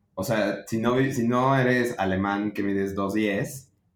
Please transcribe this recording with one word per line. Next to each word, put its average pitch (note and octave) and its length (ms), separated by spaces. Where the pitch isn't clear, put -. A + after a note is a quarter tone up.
o - 100
sea, G#2 440
si A2+ 100
no A#2+ 180
vi-, C3+ 180
si A#2 140
no B2+ 300
eres B2 400
alemán G2 540
que G2+ 120
mides G2 320
dos G2 180
diez, G#2+ 580